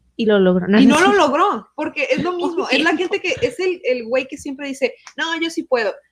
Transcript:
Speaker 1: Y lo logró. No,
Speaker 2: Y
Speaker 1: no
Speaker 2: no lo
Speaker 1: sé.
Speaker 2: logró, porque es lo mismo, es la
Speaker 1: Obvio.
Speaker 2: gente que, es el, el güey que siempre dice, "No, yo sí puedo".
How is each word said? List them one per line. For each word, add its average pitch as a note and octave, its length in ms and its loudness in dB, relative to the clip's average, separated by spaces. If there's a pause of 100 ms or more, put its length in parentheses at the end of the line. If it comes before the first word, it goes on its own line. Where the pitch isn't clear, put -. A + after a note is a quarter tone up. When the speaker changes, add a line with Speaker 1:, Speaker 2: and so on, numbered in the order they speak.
(160)
Speaker 1:
Y A3+ 120 -4
lo G#3 120 4
logró. F#3 280 2
No, G#3 120 4
Speaker 2:
Y C4+ 60 8
Speaker 1:
no D4 140 6
Speaker 2:
no F#4 80 6
lo G4+ 60 6
Speaker 1:
sé. G#4 40 4
Speaker 2:
logró, D#4 580 0
porque D4+ 360 -6
es D4 120 0
lo F4+ 100 -2
mismo, F4 360 -4
es C#4 140 0
la E4+ 80 2
Speaker 1:
Obvio. E4+ 180 0
Speaker 2:
gente G4+ 100 -2
que, F4 140 -4 (140)
es B3 120 -8
el, F4+ 240 -4
el B3+ 220 -2
güey C4 220 -2
que C#4+ 100 -16
siempre C#4+ 300 -10
dice, C4 260 -4 (240)
"No, E4 240 -4
yo E4 80 -2
sí E4 140 -6
puedo". A3 280 -2 (200)